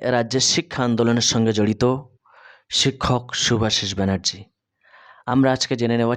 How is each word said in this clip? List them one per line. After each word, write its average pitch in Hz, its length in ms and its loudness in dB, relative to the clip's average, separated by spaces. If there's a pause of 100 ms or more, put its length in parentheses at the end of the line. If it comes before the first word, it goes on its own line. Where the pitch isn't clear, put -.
রাজ্যের 123 380 0
শিক্ষা - 440 -2
আন্দোলনের 117 380 2
সঙ্গে 113 300 2
জড়িত 110 440 2 (720)
শিক্ষক 131 640 -2
শুভাশিস 107 600 -2
ব্যানার্জি। 95 500 -2 (840)
আমরা 131 260 4
আজকে 131 240 -2
জেনে 117 200 0
নেওয়ার 117 200 0